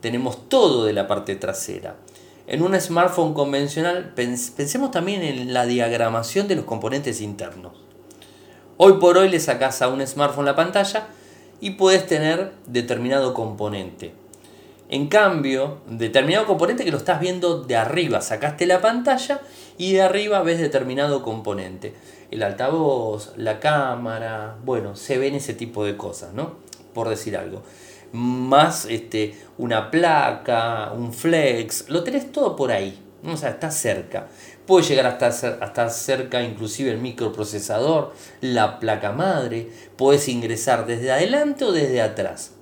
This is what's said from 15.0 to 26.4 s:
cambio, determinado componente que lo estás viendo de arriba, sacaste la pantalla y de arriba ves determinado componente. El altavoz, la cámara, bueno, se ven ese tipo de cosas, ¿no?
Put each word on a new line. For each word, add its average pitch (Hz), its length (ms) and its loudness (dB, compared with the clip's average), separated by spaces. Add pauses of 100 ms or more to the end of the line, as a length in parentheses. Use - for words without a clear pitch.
cambio, 151 720 2 (100)
determinado 131 580 2
componente 202 380 0
que 170 60 -2
lo 147 80 -2
estás 160 220 0
viendo 175 420 -2
de 123 140 -2
arriba, 120 440 0
sacaste 151 460 -2
la 180 160 4
pantalla 247 580 0 (380)
y 185 160 0
de 190 80 6
arriba 202 400 2
ves 170 160 2
determinado 139 640 0
componente. 101 720 -6 (360)
El 110 120 -4
altavoz, 123 960 -2
la 110 240 -4
cámara, 113 1040 -2
bueno, 107 320 -4
se - 200 -4
ven 135 180 0
ese 139 200 -6
tipo 113 300 -6
de 101 120 -4
cosas, 92 380 -12
¿no? 139 220 -8 (360)